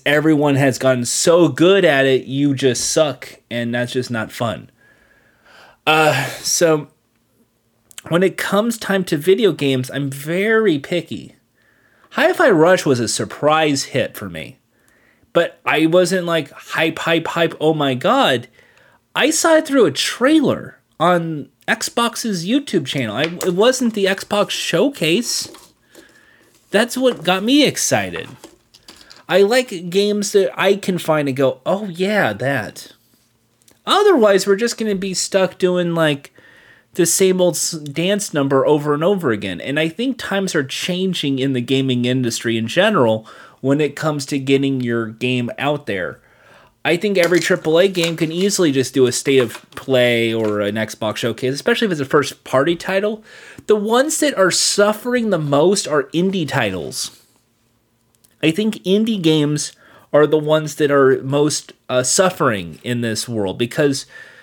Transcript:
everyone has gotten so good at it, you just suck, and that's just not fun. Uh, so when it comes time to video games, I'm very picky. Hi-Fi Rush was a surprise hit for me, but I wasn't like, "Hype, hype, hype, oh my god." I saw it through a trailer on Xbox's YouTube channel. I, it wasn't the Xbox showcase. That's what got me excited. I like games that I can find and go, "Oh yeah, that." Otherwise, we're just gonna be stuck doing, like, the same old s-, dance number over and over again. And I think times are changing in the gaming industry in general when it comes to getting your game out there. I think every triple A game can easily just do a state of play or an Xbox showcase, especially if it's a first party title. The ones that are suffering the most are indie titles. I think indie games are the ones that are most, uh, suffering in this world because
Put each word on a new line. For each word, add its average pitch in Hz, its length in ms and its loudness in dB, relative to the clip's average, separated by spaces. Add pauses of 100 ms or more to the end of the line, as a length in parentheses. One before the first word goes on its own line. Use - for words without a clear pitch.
everyone 147 500 2
has 135 220 2
gotten 127 280 0
so 170 420 4
good 175 360 4
at 139 220 4
it, 131 200 2
you 139 280 0
just 135 380 0
suck, - 480 -2 (100)
and 117 240 -4
that's 120 180 -2
just 123 200 -4
not 110 200 -6
fun. 95 380 -6 (1160)
Uh, 151 400 2 (100)
so 156 520 0 (1200)
when 170 120 2
it 185 160 0
comes 226 400 -2
time 190 280 -2
to 170 120 -2
video 190 340 4
games, 135 380 -2
I'm 139 220 -6
very 180 680 0
picky. - 580 -6 (760)
Hi-Fi 320 400 2
Rush 175 340 4
was 131 140 2
a 110 80 -2
surprise 147 800 0
hit - 300 -4
for 101 140 -12
me, 80 300 -14 (720)
but - 320 0
I 151 220 2
wasn't 175 400 2
like, 165 240 -4
"Hype, - 480 -4
hype, 165 300 -2
hype, 165 300 -2
oh 156 140 2
my 143 220 0
god." 175 540 0 (640)
I 247 160 2
saw 320 240 2
it 311 100 2
through 269 200 2
a 147 60 2
trailer 240 840 0 (220)
on 165 500 0 (160)
Xbox's 220 840 -4
YouTube 220 400 -2
channel. 113 280 -4
I, 139 100 -2
it 175 280 -4
wasn't 233 400 2
the 196 120 -2
Xbox 196 440 -2
showcase. 202 960 -2 (1200)
That's 233 260 0
what 247 260 0
got 185 200 0
me 277 200 4
excited. 95 640 -2 (1000)
I 185 140 6
like 202 480 0
games 202 400 0
that 190 280 2
I 196 180 2
can 190 200 -4
find 151 300 0
and 131 100 -4
go, 131 300 0
"Oh 196 180 -2
yeah, 185 480 0
that." 120 600 -6 (920)
Otherwise, 233 600 4
we're 196 80 4
just 233 240 -4
gonna 214 160 -2
be 190 180 -6
stuck 185 460 -2
doing, 180 340 0
like, 151 400 -2 (640)
the 175 100 2
same 185 340 2
old 175 160 2
s-, - 160 -6
dance 165 600 -4
number 139 320 2
over 147 300 2
and 151 80 -2
over 175 280 0
again. 98 300 -4
And 143 180 -4
I 165 100 0
think 240 280 -4
times 196 380 -4
are 151 80 0
changing 175 720 -4
in 135 160 0
the 123 80 -2
gaming 131 440 0
industry 120 520 -2
in 113 100 -4
general 135 600 2 (340)
when 139 180 0
it 147 160 -2
comes 151 320 -4
to 147 120 -4
getting 135 420 0
your 117 260 -2
game 120 520 -4
out 143 260 -4
there. 92 340 -6 (640)
I 156 100 2
think 196 220 -2
every 170 240 2
triple 165 360 0
A 190 120 4
game 170 260 -2
can 160 160 -2
easily 180 400 0
just 131 220 -2
do 135 120 4
a 120 60 0
state 135 280 2
of - 320 -4
play 120 640 0
or 107 280 -2
an 104 140 -2
Xbox 107 420 -6
showcase, 127 360 -4
especially 233 340 -2
if 190 40 -2
it's 151 100 -4
a 131 40 -2
first - 400 -2
party 151 300 0
title. 208 460 -4 (460)
The 214 80 4
ones 226 460 0
that 294 160 0
are 190 120 4
suffering 214 800 0
the 185 80 2
most 156 520 2
are 147 160 2
indie 180 420 -2
titles. 95 720 -4 (1200)
I 151 100 2
think 208 240 -2 (100)
indie 208 360 0
games 147 520 0 (400)
are 147 120 6
the 151 120 2
ones 151 380 0
that 147 140 0
are 135 320 4
most, 143 520 -2 (160)
uh, 127 120 0
suffering 127 800 0
in 120 200 -4
this 110 260 -4
world 104 300 -4
because 135 480 0 (380)